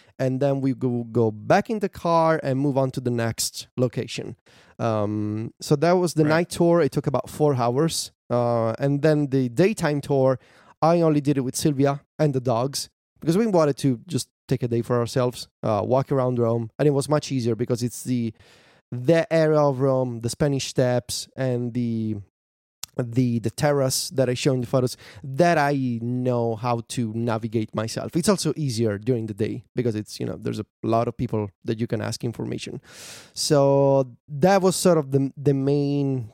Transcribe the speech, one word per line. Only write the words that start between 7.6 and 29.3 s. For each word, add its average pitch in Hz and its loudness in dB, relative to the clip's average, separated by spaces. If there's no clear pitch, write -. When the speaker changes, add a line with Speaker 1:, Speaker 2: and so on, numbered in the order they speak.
Speaker 1:
Uh, 117 0
and 139 0
then 151 2
the 131 0
daytime 151 2
tour, 131 2
I 170 4
only 156 4
did 139 0
it 135 0
with 127 -4
Sylvia 139 0
and 151 2
the 131 0
dogs, 127 -2
because 165 0
we 233 2
wanted 160 4
to 127 0
just - -4
take 131 -2
a 120 -2
day 117 0
for 123 0
ourselves, 123 -2
uh, 107 0
walk 127 0
around 127 0
Rome. 117 0
And 143 4
it 151 4
was 135 0
much 151 0
easier 120 -2
because 113 -4
it's - -6
the, 117 -4
the 147 0
area 156 4
of 139 2
Rome, 131 0
the 117 -2
Spanish 139 -2
Steps, - -2
and 123 -2
the, 113 -2
the, 120 0
the 113 -4
terrace 143 0
that 127 0
I 127 0
show 135 0
in 127 -2
the 117 -6
photos 123 0
that 160 2
I 135 0
know 120 -2
how 120 -2
to 113 -4
navigate 113 -2
myself. 110 -4
It's 165 0
also 170 2
easier 113 -2
during 113 -2
the 104 -8